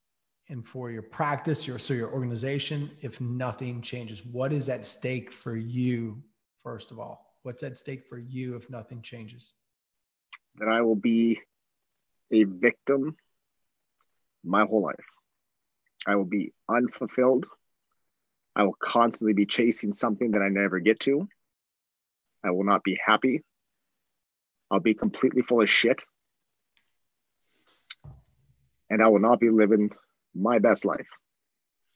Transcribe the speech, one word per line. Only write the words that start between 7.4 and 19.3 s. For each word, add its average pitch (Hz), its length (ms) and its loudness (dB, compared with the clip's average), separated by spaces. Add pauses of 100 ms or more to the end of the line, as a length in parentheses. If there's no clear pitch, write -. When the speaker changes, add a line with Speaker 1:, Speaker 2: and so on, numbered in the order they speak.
Speaker 1:
What's 127 200 -12
at 127 140 -12
stake 135 300 -14
for 123 100 -16
you 127 380 -10
if - 140 -16
nothing 120 320 -16
changes? 117 520 -18 (1040)
Speaker 2:
That 107 120 -4
I 113 120 2
will 113 140 2
be 113 440 2 (920)
a 110 120 6
victim 135 720 -2 (1300)
my 101 220 2
whole 110 160 0
life. 76 240 -6 (1000)
I 101 100 2
will 98 100 2
be 95 280 -4 (140)
unfulfilled. 127 760 0 (1120)
I 104 80 4
will 95 180 2
constantly 113 520 2